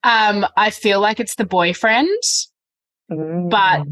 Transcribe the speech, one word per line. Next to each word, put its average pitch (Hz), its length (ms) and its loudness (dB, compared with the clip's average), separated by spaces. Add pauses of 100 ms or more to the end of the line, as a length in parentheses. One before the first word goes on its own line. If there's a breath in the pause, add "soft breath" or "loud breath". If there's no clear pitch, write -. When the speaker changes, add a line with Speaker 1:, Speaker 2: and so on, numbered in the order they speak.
Speaker 1:
Um, 214 420 2 (120)
I 208 140 2
feel 202 280 0
like 214 220 0
it's 214 140 -8
the 220 100 -2
boyfriend, 202 640 0 (1040)
Speaker 2:
Mm. 165 380 -4
Speaker 1:
but 180 420 2